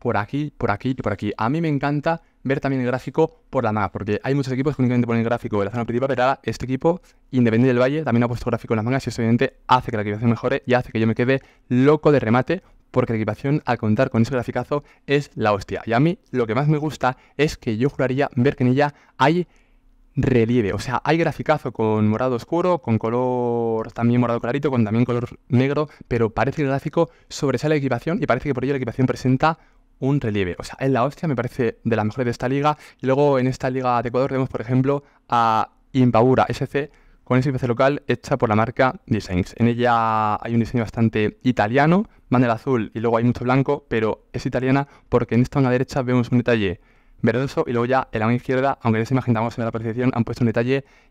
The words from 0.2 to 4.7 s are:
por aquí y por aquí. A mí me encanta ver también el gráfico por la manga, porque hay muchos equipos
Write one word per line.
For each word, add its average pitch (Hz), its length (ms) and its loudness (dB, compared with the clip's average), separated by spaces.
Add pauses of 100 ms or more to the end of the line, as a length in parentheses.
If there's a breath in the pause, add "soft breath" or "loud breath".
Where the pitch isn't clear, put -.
por 107 140 -2
aquí 113 180 -4
y 135 40 -2
por 113 180 -4
aquí. 104 240 -6
A 110 120 -2
mí 151 120 0
me 165 80 -2
encanta 147 540 -2 (200)
ver 135 160 -2
también 135 240 -2
el 120 60 -2
gráfico 131 600 -2
por 131 140 -2
la 113 80 0
manga, 104 220 -2
porque 104 320 -4
hay 135 100 0
muchos 135 180 -2
equipos 135 220 -2